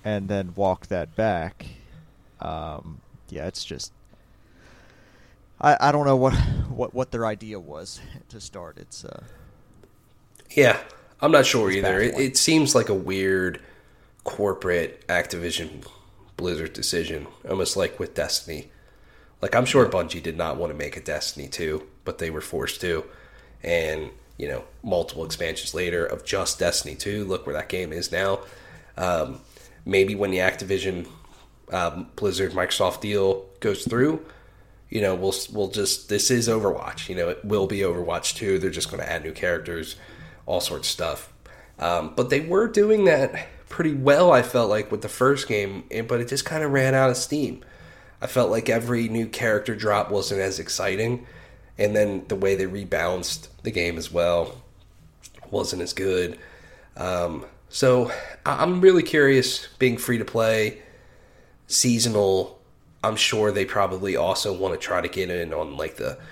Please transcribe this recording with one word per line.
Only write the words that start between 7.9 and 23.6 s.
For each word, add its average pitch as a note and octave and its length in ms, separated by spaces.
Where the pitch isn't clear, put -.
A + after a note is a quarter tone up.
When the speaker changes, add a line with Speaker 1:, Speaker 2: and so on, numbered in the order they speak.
Speaker 1:
to A2+ 120
start. E2+ 380
It's, - 260
uh, - 180
Speaker 2:
Yeah, B2+ 280
I'm D3+ 100
not C#3 140
sure A2 240
Speaker 1:
it's F#2+ 80
Speaker 2:
either. G2 240
It, A#2 80
Speaker 1:
baffling. C3+ 180
Speaker 2:
it C3 100
seems D#3 380
like A#2 140
a G2+ 60
weird F#2+ 680
corporate F2+ 840
Activision E2+ 760
Blizzard E2 360
decision, D#2+ 540
almost F#2+ 300
like F2+ 220
with E2+ 140
Destiny. - 580
Like, - 140
I'm B2+ 100
sure B2+ 200
Speaker 1:
Yeah. - 60
Speaker 2:
Bungie E2+ 300
did E2 160
not D#2+ 200
want E2 140
to C#2+ 60
make D2 200
a - 40
Destiny C#2+ 460
two, D#2 400
but - 140
they E2 100
were D2+ 120
forced - 400
to. E2+ 240